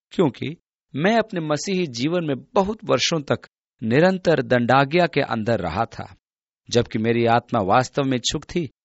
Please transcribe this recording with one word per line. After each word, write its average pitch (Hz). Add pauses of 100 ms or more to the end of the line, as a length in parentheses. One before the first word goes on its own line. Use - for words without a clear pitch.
(100)
क्योंकि 151 (380)
मैं 185
अपने 208
मसीही 165
जीवन 147
में 143 (180)
बहुत 202
वर्षों 135
तक 131 (440)
निरंतर 156
दंडाज्ञा 131
के 156
अंदर 117
रहा 87
था। - (540)
जबकि 113
मेरी 117
आत्मा 117
वास्तव 120
में 135
इच्छुक 139
थी, 170 (140)